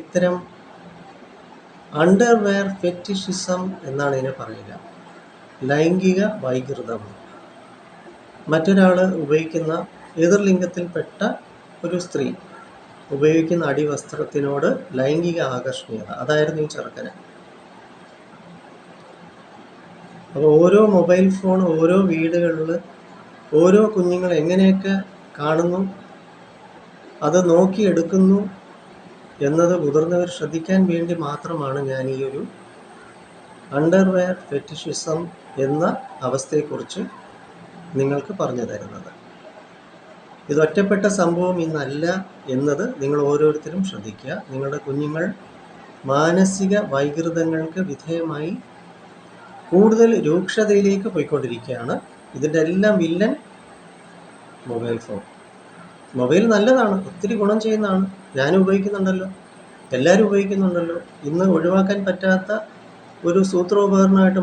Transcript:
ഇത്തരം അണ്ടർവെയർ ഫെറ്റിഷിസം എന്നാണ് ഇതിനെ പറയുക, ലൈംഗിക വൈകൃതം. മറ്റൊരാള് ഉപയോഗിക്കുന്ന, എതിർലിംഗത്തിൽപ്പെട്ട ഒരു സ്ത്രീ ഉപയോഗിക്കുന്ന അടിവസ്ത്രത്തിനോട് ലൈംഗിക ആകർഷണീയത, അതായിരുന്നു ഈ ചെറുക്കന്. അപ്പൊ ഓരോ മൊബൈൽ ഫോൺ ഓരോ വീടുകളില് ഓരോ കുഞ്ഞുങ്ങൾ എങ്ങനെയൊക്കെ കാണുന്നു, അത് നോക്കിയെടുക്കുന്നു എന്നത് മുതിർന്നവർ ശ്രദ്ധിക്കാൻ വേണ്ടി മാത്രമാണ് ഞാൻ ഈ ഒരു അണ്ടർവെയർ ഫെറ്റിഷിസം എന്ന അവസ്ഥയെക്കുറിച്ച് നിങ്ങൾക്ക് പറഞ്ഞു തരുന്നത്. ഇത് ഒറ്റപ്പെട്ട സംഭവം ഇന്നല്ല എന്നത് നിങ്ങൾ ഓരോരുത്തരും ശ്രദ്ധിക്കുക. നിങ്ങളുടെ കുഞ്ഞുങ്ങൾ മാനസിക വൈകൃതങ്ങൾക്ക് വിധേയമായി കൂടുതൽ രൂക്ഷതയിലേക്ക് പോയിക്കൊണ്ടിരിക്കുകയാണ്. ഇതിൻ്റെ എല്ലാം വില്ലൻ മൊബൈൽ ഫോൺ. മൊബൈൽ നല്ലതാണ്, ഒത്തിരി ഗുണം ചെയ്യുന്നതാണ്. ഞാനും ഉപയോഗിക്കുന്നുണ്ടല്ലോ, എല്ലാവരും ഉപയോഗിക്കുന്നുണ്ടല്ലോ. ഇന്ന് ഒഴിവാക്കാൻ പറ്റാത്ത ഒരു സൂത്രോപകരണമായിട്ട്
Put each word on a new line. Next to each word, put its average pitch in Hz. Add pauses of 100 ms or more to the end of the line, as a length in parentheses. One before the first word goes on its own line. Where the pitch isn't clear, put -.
ഇത്തരം 180 (1700)
അണ്ടർവെയർ 202 (140)
ഫെറ്റിഷിസം 185 (260)
എന്നാണ് 139
ഇതിനെ 131
പറയുക, 110 (960)
ലൈംഗിക 180 (240)
വൈകൃതം. 127 (1500)
മറ്റൊരാള് 185 (160)
ഉപയോഗിക്കുന്ന, 156 (520)
എതിർലിംഗത്തിൽപ്പെട്ട 180 (680)
ഒരു 180
സ്ത്രീ 139 (880)
ഉപയോഗിക്കുന്ന 160
അടിവസ്ത്രത്തിനോട് 143 (320)
ലൈംഗിക 165 (160)
ആകർഷണീയത, 117 (120)
അതായിരുന്നു 151
ഈ 151
ചെറുക്കന്. - (3250)
അപ്പൊ 143 (140)
ഓരോ 190 (160)
മൊബൈൽ 180 (140)
ഫോൺ 185 (200)
ഓരോ 170 (140)
വീടുകളില് 165 (840)
ഓരോ 190 (120)
കുഞ്ഞുങ്ങൾ 180 (100)
എങ്ങനെയൊക്കെ 190 (420)
കാണുന്നു, 170 (1400)
അത് 160 (140)
നോക്കിയെടുക്കുന്നു 190 (1080)
എന്നത് 165 (100)
മുതിർന്നവർ 160
ശ്രദ്ധിക്കാൻ 165 (100)
വേണ്ടി 170
മാത്രമാണ് 143 (100)
ഞാൻ 131 (100)
ഈ - (120)
ഒരു 139 (1400)
അണ്ടർവെയർ 185 (140)
ഫെറ്റിഷിസം 156 (440)
എന്ന 151 (420)
അവസ്ഥയെക്കുറിച്ച് 135 (960)
നിങ്ങൾക്ക് 139
പറഞ്ഞു 123
തരുന്നത്. - (1400)
ഇത് 147
ഒറ്റപ്പെട്ട 196 (160)
സംഭവം 180
ഇന്നല്ല 151 (480)
എന്നത് 143 (180)
നിങ്ങൾ 143 (120)
ഓരോരുത്തരും 151
ശ്രദ്ധിക്കുക. 110 (160)
നിങ്ങളുടെ 139
കുഞ്ഞുങ്ങൾ 147 (880)
മാനസിക 190 (180)
വൈകൃതങ്ങൾക്ക് 160 (100)
വിധേയമായി 160 (1200)
കൂടുതൽ 220 (180)
രൂക്ഷതയിലേക്ക് 196
പോയിക്കൊണ്ടിരിക്കുകയാണ്. 127 (420)
ഇതിൻ്റെ 151
എല്ലാം 190
വില്ലൻ 175 (1400)
മൊബൈൽ 117
ഫോൺ. 101 (1000)
മൊബൈൽ 151 (100)
നല്ലതാണ്, 214 (120)
ഒത്തിരി 214
ഗുണം 208
ചെയ്യുന്നതാണ്. 208 (320)
ഞാനും 156
ഉപയോഗിക്കുന്നുണ്ടല്ലോ, 190 (680)
എല്ലാവരും 180
ഉപയോഗിക്കുന്നുണ്ടല്ലോ. 190 (300)
ഇന്ന് 170 (120)
ഒഴിവാക്കാൻ 190 (100)
പറ്റാത്ത 185 (800)
ഒരു 180 (100)
സൂത്രോപകരണമായിട്ട് 190